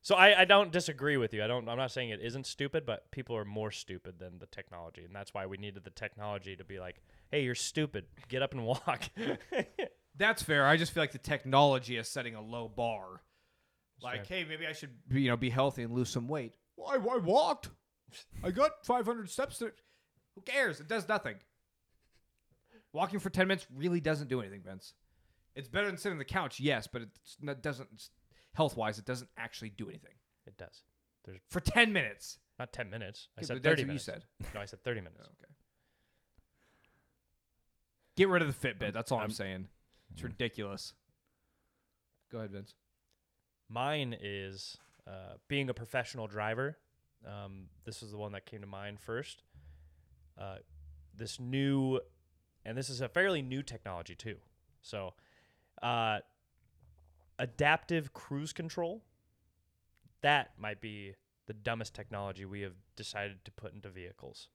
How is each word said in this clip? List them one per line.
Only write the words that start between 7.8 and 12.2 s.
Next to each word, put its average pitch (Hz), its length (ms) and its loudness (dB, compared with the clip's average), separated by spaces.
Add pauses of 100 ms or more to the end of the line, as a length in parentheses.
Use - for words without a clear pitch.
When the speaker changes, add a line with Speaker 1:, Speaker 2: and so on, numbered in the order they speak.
Speaker 1:
Get 131 140 -2
up 139 100 0
and 127 120 -4
walk." 127 380 0 (600)
<laughs> - 540 -8
Speaker 2:
That's 208 260 4
fair. 143 240 6
I 156 120 10
just 165 140 0
feel 165 100 2
like 151 100 0
the 135 60 -12
technology 131 800 4
is 110 100 -6
setting 120 260 -6